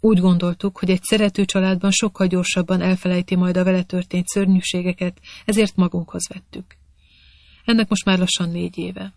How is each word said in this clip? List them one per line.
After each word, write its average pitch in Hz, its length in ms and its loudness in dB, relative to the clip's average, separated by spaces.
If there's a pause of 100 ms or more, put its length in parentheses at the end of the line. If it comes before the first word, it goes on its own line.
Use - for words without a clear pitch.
Úgy 220 200 4
gondoltuk, 180 580 0
hogy 185 120 -2
egy 185 120 2
szerető 208 420 0
családban 190 460 0
sokkal 190 360 0
gyorsabban 180 540 0
elfelejti 180 560 0
majd 180 200 2
a 185 80 2
vele 185 180 2
történt 180 440 -4
szörnyűségeket, 180 920 0 (260)
ezért 214 320 0
magunkhoz 175 520 -2
vettük. - 480 -18 (880)
Ennek 226 240 2
most 202 160 -2
már 190 140 2
lassan 180 320 -2
négy 175 280 -6
éve. 190 380 -10